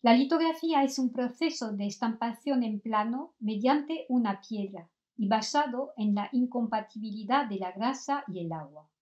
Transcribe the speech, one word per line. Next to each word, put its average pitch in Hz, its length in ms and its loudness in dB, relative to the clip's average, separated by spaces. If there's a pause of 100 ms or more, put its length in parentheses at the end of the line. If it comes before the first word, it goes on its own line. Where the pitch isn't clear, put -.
La 233 120 8
litografía 320 680 4
es 269 160 0
un 254 120 0
proceso 247 600 -2
de 202 160 -4
estampación 233 760 -2
en 214 180 -2
plano 226 580 -2
mediante 262 720 0
una 226 320 2
piedra 196 480 -8 (260)
y 202 120 0
basado 247 680 0
en 208 200 2
la 202 160 -2
incompatibilidad 220 1160 -2
de 202 100 -4
la 185 140 -4
grasa 269 560 -2
y 180 120 -8
el 170 120 -6
agua. 151 380 -12 (120)